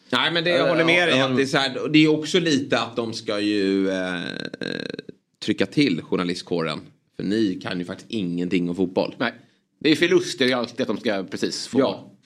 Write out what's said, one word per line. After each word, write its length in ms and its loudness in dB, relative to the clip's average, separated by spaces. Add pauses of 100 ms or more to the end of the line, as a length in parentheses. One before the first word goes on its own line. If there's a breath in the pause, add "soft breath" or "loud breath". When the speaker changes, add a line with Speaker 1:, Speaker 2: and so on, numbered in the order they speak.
Speaker 1:
Nej, 220 2
men 120 -2
det, 60 0
jag 100 2
Speaker 2:
Eh, 80 2
Speaker 1:
håller 180 2
med 160 4
Speaker 2:
ja, 40 2
Speaker 1:
dig. 120 2
Speaker 2:
ja, 60 4
Speaker 1:
Att 60 0
Speaker 2:
men 80 0
Speaker 1:
det 60 4
är 40 0
så 100 0
här, 260 -2
och 80 -4
det 120 8
är 40 6
också 320 2
lite 400 0
att 160 -4
de 180 -4
ska 260 -4
ju, 500 2
eh, 260 -2
eh, 60 -4 (1200)
trycka 200 0
till 360 2
journalistkåren. 800 -4 (360)
För 80 -8
ni 400 0
kan 160 -6
ju 60 -6
faktiskt 260 -12
ingenting 580 -2
om 60 -4
fotboll. 420 0
Speaker 3:
Nej. 160 -2 (460 soft breath)
Det 120 4
är 40 6
förluster 500 2
i 80 4
alltid 280 -4
att 60 -2
de 100 -2
ska 260 -2
precis 440 -4
få. 120 0
Speaker 1:
Ja. 320 0 (140)